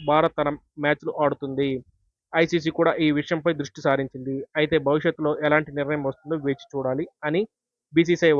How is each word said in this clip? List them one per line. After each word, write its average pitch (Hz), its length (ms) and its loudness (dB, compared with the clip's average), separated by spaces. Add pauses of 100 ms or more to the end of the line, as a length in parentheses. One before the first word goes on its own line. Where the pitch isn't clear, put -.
భారత్ 156 300 2
తన 147 100 0 (340)
మ్యాచ్లు 147 280 0 (120)
ఆడుతుంది. 139 480 -2 (600)
ఐసీసీ 165 460 0
కూడా 165 120 4 (140)
ఈ - 20 4 (100)
విషయంపై 160 420 -2
దృష్టి 139 260 -10
సారించింది. 135 500 -2 (240)
అయితే 151 160 0 (120)
భవిష్యత్తులో 156 440 0 (160)
ఎలాంటి 151 300 2
నిర్ణయం 147 320 -2
వస్తుందో 147 260 -6 (100)
వేచి 135 280 -2
చూడాలి 135 320 -2 (220)
అని 165 140 0 (520)
బీసీసీఐ 165 460 4